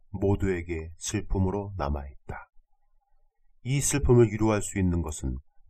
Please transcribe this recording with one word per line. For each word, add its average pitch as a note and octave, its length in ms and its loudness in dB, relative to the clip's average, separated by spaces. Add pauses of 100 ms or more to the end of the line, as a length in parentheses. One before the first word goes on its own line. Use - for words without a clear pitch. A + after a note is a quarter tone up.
(120)
모두에게 F2+ 880 -2
슬픔으로 G2 800 -2
남아있다. C#2+ 720 -8 (1120)
이 C3+ 160 -2
슬픔을 A#2+ 540 6
위로할 G#2+ 280 2
수 - 160 -6
있는 F2+ 240 2
것은 C2+ 360 -6 (320)